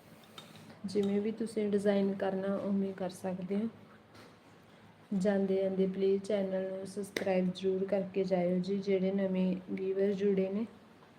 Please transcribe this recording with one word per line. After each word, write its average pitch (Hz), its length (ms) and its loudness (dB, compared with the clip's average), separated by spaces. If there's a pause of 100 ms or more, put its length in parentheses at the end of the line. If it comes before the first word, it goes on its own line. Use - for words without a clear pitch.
(840)
ਜਿਵੇਂ 202 360 2
ਵੀ 220 100 0
ਤੁਸੀਂ 214 380 -2
ਡਿਜ਼ਾਈਨ 196 440 4
ਕਰਨਾ, 190 420 -2
ਉਵੇਂ 196 380 0
ਕਰ 185 160 -4
ਸਕਦੇ 185 460 -4
ਹੋ। 220 120 0 (1500)
ਜਾਂਦੇ 196 380 2
ਜਾਂਦੇ 190 320 2
ਪਲੀਜ਼ 196 360 2
ਚੈਨਲ 190 480 -2
ਨੂੰ 190 160 -8
ਸਬਸਕ੍ਰਾਈਬ 190 680 -2
ਜ਼ਰੂਰ 190 300 -2
ਕਰਕੇ 190 380 -2
ਜਾਇਓ 185 360 2
ਜੀ, 190 180 -2
ਜਿਹੜੇ 190 340 0
ਨਵੇਂ 185 440 2 (160)
ਵੀਵਰ 196 420 0
ਜੁੜੇ 190 360 2
ਨੇ। 208 160 -2 (540)